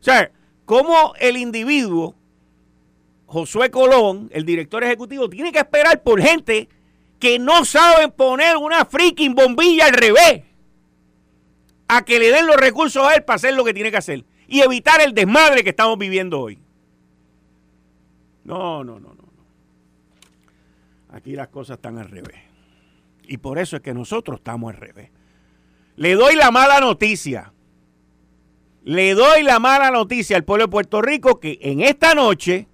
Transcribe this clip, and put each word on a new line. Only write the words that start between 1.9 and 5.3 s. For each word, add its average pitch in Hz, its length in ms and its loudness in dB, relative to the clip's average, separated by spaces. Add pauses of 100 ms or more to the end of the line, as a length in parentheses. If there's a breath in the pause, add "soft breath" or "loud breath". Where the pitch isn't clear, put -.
Josué 208 440 -4
Colón, 233 640 0
el 156 140 -8
director 170 360 -6
ejecutivo, 240 460 -6
tiene 254 240 -10